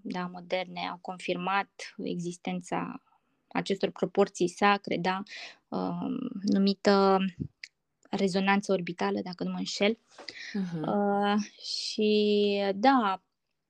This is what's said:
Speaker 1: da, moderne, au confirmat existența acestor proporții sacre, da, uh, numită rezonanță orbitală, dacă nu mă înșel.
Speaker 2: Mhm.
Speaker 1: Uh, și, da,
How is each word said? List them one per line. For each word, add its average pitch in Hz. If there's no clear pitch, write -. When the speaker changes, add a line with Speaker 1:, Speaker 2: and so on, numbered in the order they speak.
Speaker 1:
da, 180
moderne, 180
au 180
confirmat 185
existența 175
acestor 190
proporții 190
sacre, 202
da, 185
uh, 185
numită 196
rezonanță 196
orbitală, 190
dacă 185
nu 185
mă 185
înșel. 202
Speaker 2:
Mhm. 170
Speaker 1:
Uh, 202
și, 208
da, 208